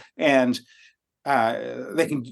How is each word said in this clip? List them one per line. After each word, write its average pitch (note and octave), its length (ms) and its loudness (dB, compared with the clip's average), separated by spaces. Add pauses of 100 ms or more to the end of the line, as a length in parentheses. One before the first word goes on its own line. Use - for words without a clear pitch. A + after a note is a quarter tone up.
(180)
And, C3 420 4 (640)
uh, A#2 300 2 (400)
they D#3+ 120 2
can, C3 260 -4